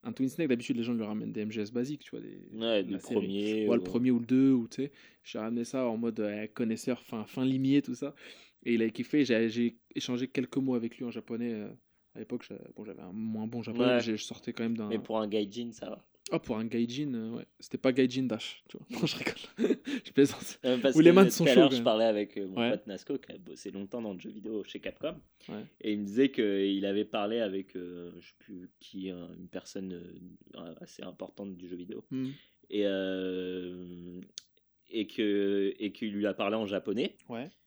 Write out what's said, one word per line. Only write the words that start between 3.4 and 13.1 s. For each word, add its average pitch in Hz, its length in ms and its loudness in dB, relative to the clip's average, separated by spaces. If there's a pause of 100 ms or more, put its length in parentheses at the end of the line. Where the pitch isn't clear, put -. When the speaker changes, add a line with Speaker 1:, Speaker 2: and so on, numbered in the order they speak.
Speaker 1:
Ouais, - 20 2
Speaker 2:
ou 117 40 6
Speaker 1:
le 113 100 4
premier 120 280 2
ou 120 80 4
le 117 80 -4
deux, 131 240 6
ou, 120 160 4
tu - 160 -6
sais. 143 80 -6 (320)
J'ai - 160 -8
ramené 117 240 -2
ça 127 240 -2
en 113 100 0
mode, 113 220 -2
euh, 104 340 -2
connaisseur, 117 480 -2
fin, 110 240 -8
fin 131 180 -4
limier, 135 380 4
tout 123 140 -4
ça. 143 180 -8 (500)
Et 120 120 2
il 110 80 4
a 113 60 2
kiffé. 127 360 2
J'ai, 113 240 4
j'ai 117 280 0 (180)
échangé 127 320 -4
quelques 127 300 -4
mots 131 180 0
avec 117 220 -4
lui 127 80 -8
en 117 60 -8
japonais, 117 420 -6
euh... 104 140 -8 (480)
à 113 40 -14
l'époque, 117 280 -8
je... - 60 -12 (220)
bon, 107 100 -12
j'avais - 160 -14
un 90 100 -12